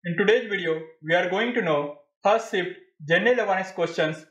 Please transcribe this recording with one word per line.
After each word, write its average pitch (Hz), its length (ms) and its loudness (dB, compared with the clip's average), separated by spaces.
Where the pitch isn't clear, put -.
In 170 100 -4
today's 220 340 2
video, 170 300 -2
we 156 100 -2
are 180 160 2
going 226 240 -2
to 240 80 0
know 147 360 -2
first 220 260 2
shift 180 280 -4
general 214 360 2
awareness 190 300 -2
questions 160 600 -2